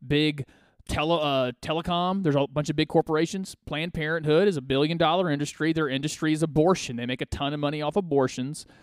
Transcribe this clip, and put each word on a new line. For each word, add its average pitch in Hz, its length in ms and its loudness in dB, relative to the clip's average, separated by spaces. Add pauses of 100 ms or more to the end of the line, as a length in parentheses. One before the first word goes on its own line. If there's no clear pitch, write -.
big 147 380 0 (420)
tele-, 160 320 0
uh, 135 340 0 (100)
telecom, 175 600 -2
there's 143 120 2
a 139 100 2
bunch 143 220 -4
of 156 80 -4
big 156 120 0
corporations. 165 680 0 (100)
Planned 160 300 -6
Parenthood 160 540 2
is 175 100 2
a - 20 -2
billion 139 380 0
dollar 170 320 2
industry. 147 420 0
Their 156 160 0
industry 151 460 -2
is 156 80 0
abortion. 156 540 2
They 120 100 -6
make 127 160 -6
a 143 40 -4
ton 143 280 -4
of 147 60 -6
money 147 200 -2
off 147 160 -4
abortions. 139 720 0 (160)